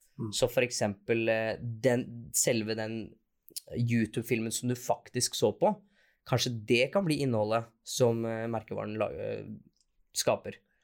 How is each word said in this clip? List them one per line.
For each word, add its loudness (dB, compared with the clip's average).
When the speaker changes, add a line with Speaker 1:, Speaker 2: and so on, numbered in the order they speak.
Speaker 1:
Mm. -4
Speaker 2:
Så 2
for 0
eksempel, 0
eh, 2
den, 0
selve 0
den -6
YouTube-filmen 0
som -4
du 0
faktisk -4
så 4
på, 4
kanskje 0
det 4
kan 2
bli 2
innholdet 2
som, 2
eh, -4
merkevaren -6
la-, 0
eh, -6
skaper. -2